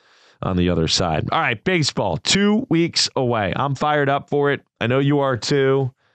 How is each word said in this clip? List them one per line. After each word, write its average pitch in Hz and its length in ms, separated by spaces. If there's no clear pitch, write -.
on 90 160
the 90 100
other 82 200
side. 82 440
All 156 80
right, 131 220
baseball, 135 560
two 208 500
weeks 170 480
away. 117 400
I'm 139 180
fired 151 360
up 139 180
for 143 240
it. 127 80
I 107 60
know 123 120
you 143 220
are 135 180
too. 135 540